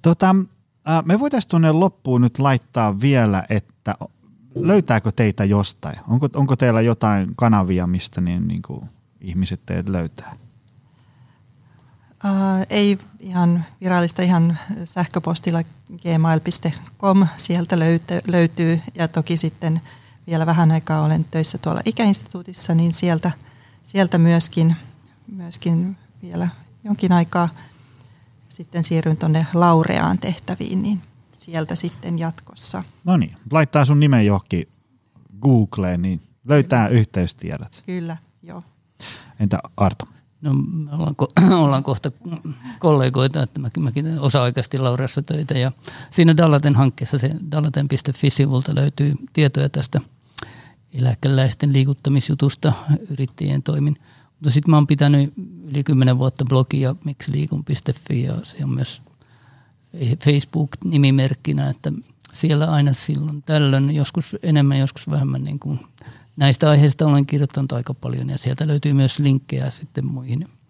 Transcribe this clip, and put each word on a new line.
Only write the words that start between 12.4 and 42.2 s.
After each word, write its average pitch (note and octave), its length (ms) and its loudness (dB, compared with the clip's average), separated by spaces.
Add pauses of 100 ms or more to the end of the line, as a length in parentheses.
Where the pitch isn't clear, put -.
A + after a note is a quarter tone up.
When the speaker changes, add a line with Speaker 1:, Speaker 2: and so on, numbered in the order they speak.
Speaker 2:
ei G3+ 280 2 (220)
ihan F3 440 0 (160)
virallista, F3+ 420 0
ihan E3+ 360 2 (260)
sähköpostilla E3+ 800 -4 (400)
gmail D#3+ 380 0
piste E3+ 320 -4 (260)
com, G3 280 4 (100)
sieltä F3 420 -2
löytö-, E3 480 0
löytyy. E3 540 0 (140)
Ja E3 140 -4
toki E3 280 -4
sitten E3 440 -4 (460)
vielä D#3+ 200 -2
vähän E3 240 4
aikaa D#3+ 320 0
olen D#3+ 280 0
töissä D#3+ 280 -4
tuolla - 260 -4
ikäinstituutissa, G3 880 -2
niin E3 180 2
sieltä, E3+ 380 0 (520)
sieltä F#3+ 360 0
myöskin, E3 580 4 (500)
myöskin F3 680 -4 (260)
vielä F3 260 -6 (360)
jonkin G3+ 280 -2
aikaa. E3+ 360 2 (1000)
Sitten E3+ 360 -8
siirryn D#3+ 320 0
tonne D#3+ 380 0
Laureaan E3+ 640 4
tehtäviin, F3+ 640 -6
niin G#3 200 -4 (360)
sieltä E3 360 -8
sitten E3+ 440 -6
jatkossa. - 680 -8 (200)
Speaker 1:
No F3+ 120 4
niin, F#2+ 200 0 (160)
laittaa D3 320 2
sun C#3+ 160 4
nimen C3 260 4
johonkin G2+ 420 0 (720)
Googleen, G2+ 600 2
niin F#2 180 -2 (240)
löytää C3 440 2
Speaker 2:
Kyllä. B2 120 4
Speaker 1:
yhteystiedot. - 840 -6
Speaker 2:
Kyllä, E3+ 300 -8 (260)
joo. F3 200 -18 (800)
Speaker 1:
Entä G2 180 0 (180)
Arto? - 320 0 (320)
Speaker 3:
No, D3 140 -2
me D3 400 -4
ollaan D#3 280 -2
ko-, F#3 320 4
<clears throat> E3 100 4
ollaan C#3 180 2
kohta C#3 280 -4 (680)